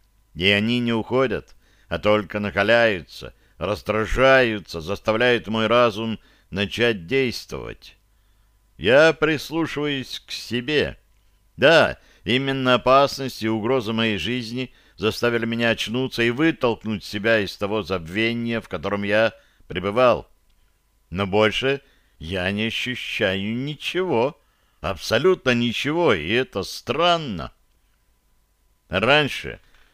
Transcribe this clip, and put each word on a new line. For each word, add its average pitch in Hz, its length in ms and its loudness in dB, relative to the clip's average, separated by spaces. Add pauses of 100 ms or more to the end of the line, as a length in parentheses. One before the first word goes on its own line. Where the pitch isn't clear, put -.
(360)
И 80 100 -2
они 107 340 4
не 117 140 0
уходят, 113 600 -2 (320)
а 85 100 -4
только 104 420 2
накаляются, 104 960 0 (240)
раздражаются, 107 1200 2
заставляют 110 680 0
мой 110 180 0
разум 113 540 2 (320)
начать 101 560 -2
действовать. 92 880 -4 (840)
Я 143 360 6
прислушиваюсь 147 1040 -4
к - 120 -20
себе. 123 680 -4 (580)
Да, 131 400 6 (260)
именно 131 520 0
опасность 131 680 2
и 110 60 0
угроза 113 420 0
моей 113 260 0
жизни 120 560 -6 (220)
заставили 117 500 -2
меня 117 260 0
очнуться 120 520 -2
и 117 60 4
вытолкнуть 120 720 0
себя 110 360 0
из 98 180 -4
того 104 260 -4
забвения, 110 800 -4
в - 80 -20
котором 101 340 -4
я 107 300 2 (340)
пребывал. 101 640 0 (800)
Но 95 180 -2
больше 107 540 0 (360)
я 90 340 -4
не 107 160 -2
ощущаю 110 880 -2
ничего, 147 840 -2 (400)
абсолютно 123 760 0
ничего, 127 600 0
и 80 160 -2
это 113 340 -2
странно. 139 880 -2 (1400)
Раньше 113 720 0 (340)